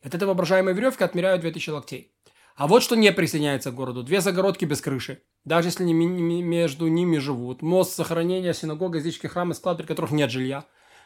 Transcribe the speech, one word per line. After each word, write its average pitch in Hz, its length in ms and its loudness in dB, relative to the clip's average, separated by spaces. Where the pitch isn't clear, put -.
И 135 60 -12
от 120 60 -8
этой 180 100 0
воображаемой 185 480 2
верёвки 247 300 0
отмеряют 180 400 0
две 165 80 -4
тысячи 160 180 -8
локтей. 143 460 -12
А 143 120 -2
вот 233 140 8
что 240 140 0
не 214 160 8
присоединяется 147 580 0
к 120 40 -10
городу. 127 280 -6
Две 170 200 0
загородки 190 420 0
без 147 160 -2
крыши, 135 400 -6
даже 165 240 2
если 180 160 -2
не 170 80 4
ми-, 165 140 4
ми-, 175 360 0
между 165 460 0
ними 165 300 2
живут. 127 420 -6
Мост, 180 360 2
захоронение, 170 580 -2
синагога, 165 420 -6
языческий 160 320 -6
храм 175 220 -4
и 156 40 -4
склад, 175 220 -4
при 165 80 -10
которых 156 260 -4
нет 143 200 2
жилья. 131 340 -4